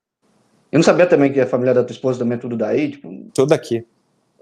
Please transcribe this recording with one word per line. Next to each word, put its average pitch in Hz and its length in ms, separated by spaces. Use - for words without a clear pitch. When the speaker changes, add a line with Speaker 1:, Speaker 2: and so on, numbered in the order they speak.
Speaker 1:
eu - 60
não 170 60
sabia 175 240
também 143 260
que 131 80
a 123 60
família 127 260
da 123 100
tua 117 100
esposa 123 260
também 117 180
é 117 40
tudo 120 140
daí, 113 360
tipo - 180
Speaker 2:
Tudo 139 200
aqui. 117 320